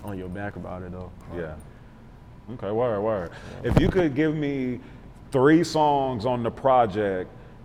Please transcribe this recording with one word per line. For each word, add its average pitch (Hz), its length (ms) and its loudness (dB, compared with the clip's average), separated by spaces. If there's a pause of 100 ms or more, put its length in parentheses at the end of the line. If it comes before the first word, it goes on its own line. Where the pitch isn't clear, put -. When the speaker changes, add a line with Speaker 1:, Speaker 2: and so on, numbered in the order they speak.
Speaker 1:
on 98 140 -8
your 92 100 -8
back 101 280 -8
about 90 260 -10
it, 90 100 -12
though. 90 180 -12 (260)
Speaker 2:
Yeah. 80 180 -8 (1000)
Okay, 98 180 -6
word, 113 280 0
word. 101 300 -2 (320)
Speaker 1:
Yeah. - 80 0
Speaker 2:
If - 100 6
you 175 80 4
could 180 260 2
give 151 200 2
me 139 460 -4 (520)
three 151 320 6
songs 139 600 2
on 123 160 0
the 113 80 -2
project 107 800 2 (340)